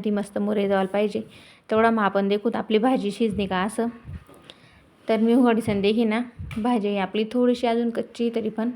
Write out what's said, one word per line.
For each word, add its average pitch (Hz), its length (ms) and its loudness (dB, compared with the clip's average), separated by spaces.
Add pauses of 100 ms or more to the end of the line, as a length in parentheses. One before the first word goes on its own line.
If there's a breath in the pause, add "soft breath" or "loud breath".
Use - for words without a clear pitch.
ती 220 40 0
मस्त 202 280 -4
मुरे 202 300 0
जायला 190 200 2
पाहिजे. 208 340 -2 (500 loud breath)
तेवढा 220 180 4
मग 226 140 0
आपण 196 240 0
देखूत 208 280 0
आपली 214 220 0
भाजी 214 340 2
शिजली 202 340 -2
का 190 120 -2
असं. 208 280 -2 (1200 loud breath)
तर 220 80 2
मी 226 160 4
उघडीसन 226 480 2
देखी 214 220 2
ना, 220 180 0 (360)
भाजी 208 400 0
आपली 196 340 -2
थोडीशी 247 360 2
अजून 233 220 0
कच्ची, 233 460 -4
तरी 220 140 -2
पण 220 260 -4